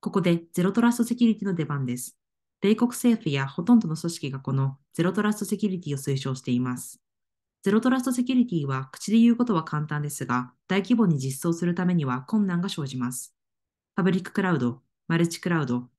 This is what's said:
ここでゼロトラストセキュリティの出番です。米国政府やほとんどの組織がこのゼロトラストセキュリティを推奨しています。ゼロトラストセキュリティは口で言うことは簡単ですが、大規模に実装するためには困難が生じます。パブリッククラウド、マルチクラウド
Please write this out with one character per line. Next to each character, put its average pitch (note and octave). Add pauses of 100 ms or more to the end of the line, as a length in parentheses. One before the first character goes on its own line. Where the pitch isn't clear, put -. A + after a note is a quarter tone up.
こ -
こ G3
で E3+ (100)
ゼ F3+
ロ F#3+
ト A#3+
ラ A#3+
ス A#3+
ト A#3+
セ A#3
キ A#3+
ュ A3+
リ G#3+
テ G3
ィ -
の F#3
出 E3
番 C#3
で A#2+
す。 - (460)
米 G#3
国 A#3+
政 A#3+
府 D#3
や C#3
ほ -
と A#3+
ん A#3
ど G3
の D#3
組 E3+
織 D3+
が C3+
こ C3+
の C3+ (160)
ゼ E3
ロ F3+
ト G#3+
ラ G#3
ス G#3
ト G#3
セ G#3
キ G#3+
ュ F#3+
リ F3+
テ D#3
ィ C#3+
を -
推 C3+
奨 C3+
し C3
て -
い B2
ま B2
す。 - (640)
ゼ G3
ロ G#3+
ト B3+
ラ B3+
ス -
ト C4+
セ B3
キ C4
ュ -
リ A#3+
テ F3+
ィ C#3+
は C3+
口 -
で A3
言 A#3
う A#3
こ B3
と A3+
は D#3+
簡 D3+
単 D3
で D3
す -
が、 B2 (160)
大 G3
規 B3
模 A3+
に D#3
実 C3+
装 E3+
す E3
る F3
た F3+
め F3+
に D#3
は B2+
困 G#3
難 F3
が G3
生 D3+
じ B2+
ま B2
す。 - (600)
パ G3
ブ F#3
リ F#3
ッ -
ク -
ク G3+
ラ F#3
ウ D3+
ド、 B2 (260)
マ E3
ル E3+
チ E3
ク -
ラ E3
ウ -
ド B2 (100)